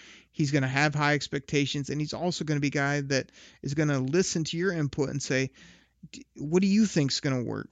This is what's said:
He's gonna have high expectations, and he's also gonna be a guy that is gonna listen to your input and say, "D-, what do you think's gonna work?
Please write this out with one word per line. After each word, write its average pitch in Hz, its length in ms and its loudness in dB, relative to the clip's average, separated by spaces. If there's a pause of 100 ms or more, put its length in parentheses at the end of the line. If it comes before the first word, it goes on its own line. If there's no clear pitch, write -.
(320)
He's 143 200 0
gonna 135 160 4
have 143 280 2
high 147 180 2
expectations, 143 760 -2
and 147 120 -4
he's 147 120 -6
also 170 300 -4
gonna 147 160 0
be 143 80 0
a 139 40 -2
guy 143 300 0
that 139 300 -2 (300)
is 139 140 -6
gonna 147 240 2
listen 160 460 0
to 165 120 -6
your 185 160 0
input 147 360 -2
and 139 120 -4
say, 135 300 0 (600)
"D-, - 140 -18 (100)
what 160 260 0
do 196 60 4
you 208 180 6
think's 147 360 2
gonna 131 220 -2
work? 110 280 -6